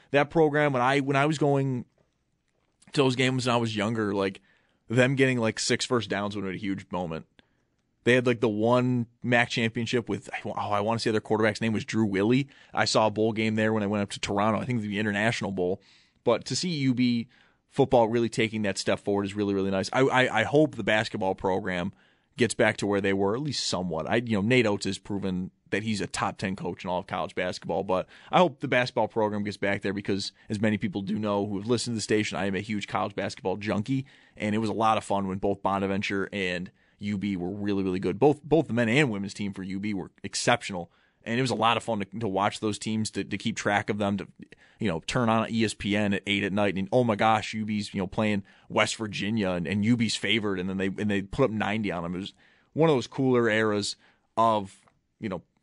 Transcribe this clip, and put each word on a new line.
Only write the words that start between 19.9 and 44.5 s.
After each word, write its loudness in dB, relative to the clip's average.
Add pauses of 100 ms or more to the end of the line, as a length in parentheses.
I, 2
I, 2
I 4
hope 4
the -6
basketball 0
program -2 (440)
gets 2
back 2
to -2
where 2
they 2
were, 2
at -4
least -4
somewhat. -2
I, 2
you 0
know, 2
Nate 4
Oates -2
has -4
proven -6 (180)
that -2
he's -2
a -4
top -4
ten -4
coach -8
in -6
all -2
of -10
college -6
basketball, -4
but -2 (240)
I 4
hope 2
the -8
basketball 0
program -2
gets -6
back -2
there -2
because, -4 (160)
as -4
many 2
people -4
do -4
know -2
who -4
have -6
listened 0
to -2
the -4
station, 0
I -2
am -2
a -4
huge -6
college -4
basketball -4
junkie, -2 (320)
and -2
it 2
was 0
a -2
lot 2
of -6
fun -2
when -4
both -2
Bonaventure -2
and -4 (260)
U -4
B -2
were -4
really, -2
really 0
good. -2
Both, 4
both 2
the -6
men 2
and 4
women's -6
team -6
for -10
U -6
B -4
were -6 (140)
exceptional, -2 (320)
and -4
it 2
was 0
a -2
lot 4
of -4
fun -2
to, -8
to -4
watch 0
those -2
teams, -4
to, -4
to -6
keep -4
track 0
of -2
them, 0
to, -8 (540)